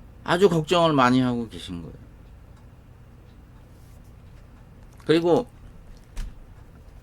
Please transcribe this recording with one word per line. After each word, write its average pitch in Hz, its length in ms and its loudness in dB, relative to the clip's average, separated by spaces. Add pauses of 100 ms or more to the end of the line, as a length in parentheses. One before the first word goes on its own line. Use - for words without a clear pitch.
(240)
아주 180 260 2
걱정을 165 440 2
많이 127 280 4
하고 120 260 -4
계신 87 340 -14
거예요. 78 140 -16 (3000)
그리고 165 420 2 (1600)